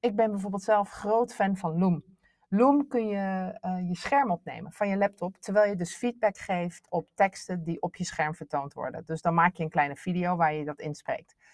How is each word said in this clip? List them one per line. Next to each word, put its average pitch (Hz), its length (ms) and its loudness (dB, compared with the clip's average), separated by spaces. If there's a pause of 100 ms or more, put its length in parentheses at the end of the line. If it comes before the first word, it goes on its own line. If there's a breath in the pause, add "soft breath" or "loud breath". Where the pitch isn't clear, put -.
Ik 226 160 0
ben 220 140 4
bijvoorbeeld 202 320 -4
zelf 208 280 2
groot 226 440 0
fan 196 220 2
van 165 220 -2
Loom. 175 260 2 (520)
Loom 277 320 6
kun 226 200 0
je, 190 520 -4
eh, 180 280 -4
je 180 80 -2
scherm 277 340 2
opnemen 147 420 -6
van 208 160 -2
je 196 80 0
laptop, 202 400 -2
terwijl 208 340 2
je 202 60 -4
dus 175 180 -4
feedback 233 440 -2
geeft 175 520 -4
op 165 240 -4
teksten 190 500 0
die 165 180 -4
op 170 140 -4
je 180 80 -4
scherm 156 300 -4
vertoond 143 380 -6
worden. - 320 -8
Dus 160 180 -6
dan 165 120 2
maak 170 200 4
je - 80 -6
een 156 60 -2
kleine 143 280 0
video 180 400 -2
waar 160 180 2
je 151 100 -4
dat 147 160 -8
inspreekt. - 560 -8 (180 soft breath)